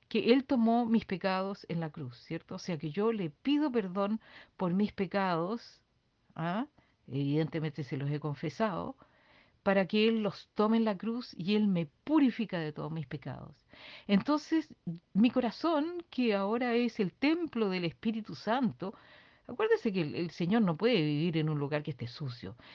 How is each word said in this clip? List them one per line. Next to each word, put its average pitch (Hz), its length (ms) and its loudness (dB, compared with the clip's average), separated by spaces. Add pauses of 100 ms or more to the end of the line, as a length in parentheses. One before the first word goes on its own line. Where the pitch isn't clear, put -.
que 226 240 4
Él 269 120 4
tomó 233 420 4
mis 226 180 4
pecados 190 640 -2
en 165 100 -4
la 160 120 -4
cruz, 131 280 -12
¿cierto? - 380 -10
O - 20 -10
sea, 170 200 -6
que 156 120 -6
yo 208 220 0
le 190 180 -4
pido 294 400 0
perdón 202 500 0 (360)
por 180 160 0
mis 202 200 2
pecados, 190 880 -2 (540)
¿ah? 180 320 -4 (440)
Evidentemente 151 760 -2
se 147 120 -6
los 139 140 -4
he 147 100 -4
confesado, 160 760 -4 (680)
para 196 240 4
que 214 220 2
Él 226 140 2
los - 320 -4
tome 220 240 4
en 226 60 2
la 208 120 0
cruz 233 400 -6
y 185 180 0
Él 214 140 4
me 170 180 2 (180)
purifica 240 540 2
de 151 140 -4
todos 151 180 -8
mis 160 160 -6
pecados. 135 480 -10 (520)
Entonces, 294 640 2 (440)
mi 226 180 6
corazón, 311 800 -2
que 233 260 0
ahora 233 400 -2
es 240 240 0
el 190 140 0
templo 294 560 0
del 185 160 -2
Espíritu 214 500 -4
Santo, 208 600 -2 (520)
acuérdese 403 460 2
que 185 80 0
el, 147 140 -2
el 170 160 -4
Señor 202 320 2
no 170 140 2
puede 208 260 2
vivir 151 340 0
en 156 140 0
un 151 80 -2
lugar 147 240 -2
que 160 80 -8
esté 123 160 -8
sucio. 120 500 -10 (180)